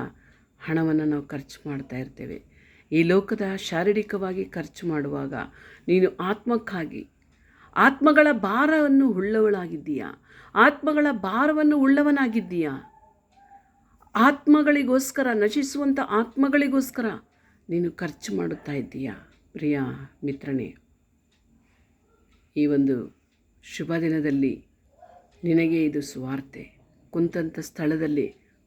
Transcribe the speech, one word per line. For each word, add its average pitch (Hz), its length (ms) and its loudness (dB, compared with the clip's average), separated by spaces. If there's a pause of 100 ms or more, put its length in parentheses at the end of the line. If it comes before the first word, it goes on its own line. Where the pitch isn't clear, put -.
(600)
ಹಣವನ್ನು 160 460 0
ನಾವು 147 200 -2
ಖರ್ಚು 147 440 -14
ಮಾಡ್ತಾ 135 280 -10
ಇರ್ತೇವೆ. - 460 -12 (480)
ಈ 160 120 4
ಲೋಕದ 196 520 0
ಶಾರೀರಿಕವಾಗಿ 190 920 -2
ಖರ್ಚು 170 420 -10
ಮಾಡುವಾಗ 143 460 -4 (540)
ನೀನು 185 280 2
ಆತ್ಮಕ್ಕಾಗಿ, 202 920 -6 (680)
ಆತ್ಮಗಳ 277 560 6
ಭಾರವನ್ನು 269 760 4
ಉಳ್ಳವಳಾಗಿದ್ದೀಯಾ? 185 1040 -2 (420)
ಆತ್ಮಗಳ 294 560 4
ಭಾರವನ್ನು 294 680 2
ಉಳ್ಳವನಾಗಿದ್ದೀಯಾ? 254 960 2 (1400)
ಆತ್ಮಗಳಿಗೋಸ್ಕರ, 277 1160 4
ನಶಿಸುವಂಥ 269 680 0
ಆತ್ಮಗಳಿಗೋಸ್ಕರ 262 1040 0 (640)
ನೀನು 175 220 -2
ಖರ್ಚು 180 440 -10
ಮಾಡುತ್ತಾ 165 360 -6
ಇದ್ದೀಯಾ, 131 420 -8 (400)
ಪ್ರಿಯ 147 260 -2 (460)
ಮಿತ್ರನೇ? 139 500 -6 (1800)
ಈ 147 80 2
ಒಂದು 139 520 0 (460)
ಶುಭ 165 380 -8
ದಿನದಲ್ಲಿ 147 640 -2 (760)
ನಿನಗೆ 165 420 2
ಇದು 147 160 -2
ಸುವಾರ್ತೆ. - 760 -12 (320)
ಕುಂತಂಥ 170 500 -2
ಸ್ಥಳದಲ್ಲಿ 156 760 -2 (320)